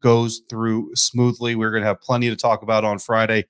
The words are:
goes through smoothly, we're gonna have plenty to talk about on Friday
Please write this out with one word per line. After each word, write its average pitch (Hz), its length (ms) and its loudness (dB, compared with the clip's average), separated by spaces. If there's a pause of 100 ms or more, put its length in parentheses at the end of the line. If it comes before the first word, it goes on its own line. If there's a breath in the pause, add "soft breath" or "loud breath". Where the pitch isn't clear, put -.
goes 117 480 2
through 113 460 -4
smoothly, 120 580 0
we're 110 160 -2
gonna 107 160 -2
have 104 140 -2
plenty 120 280 0
to 113 60 -2
talk 110 280 0
about 110 220 0
on 104 140 -2
Friday 110 520 0